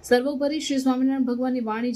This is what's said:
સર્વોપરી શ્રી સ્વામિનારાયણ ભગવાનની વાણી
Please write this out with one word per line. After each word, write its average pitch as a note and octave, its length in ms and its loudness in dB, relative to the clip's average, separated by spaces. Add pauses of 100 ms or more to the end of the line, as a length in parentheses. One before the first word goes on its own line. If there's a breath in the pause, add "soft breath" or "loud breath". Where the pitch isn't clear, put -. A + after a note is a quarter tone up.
સર્વોપરી C#4 640 0
શ્રી C#4 180 0
સ્વામિનારાયણ C4 440 2
ભગવાનની B3 400 -2
વાણી A#3 280 -2